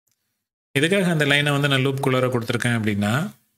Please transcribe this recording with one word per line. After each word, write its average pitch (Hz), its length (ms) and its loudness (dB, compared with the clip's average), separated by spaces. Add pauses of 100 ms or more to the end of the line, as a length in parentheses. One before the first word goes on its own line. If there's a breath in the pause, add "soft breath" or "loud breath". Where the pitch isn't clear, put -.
(720)
எதுக்காக 170 340 2
அந்த 160 200 0
லைனை 143 260 2
வந்து 143 160 0
நான் 135 140 2
லூப் 135 260 -2
குள்ளார 127 200 2
கொடுத்துருக்கேன் 117 500 -2
அப்படின்னா, 107 520 -2 (280)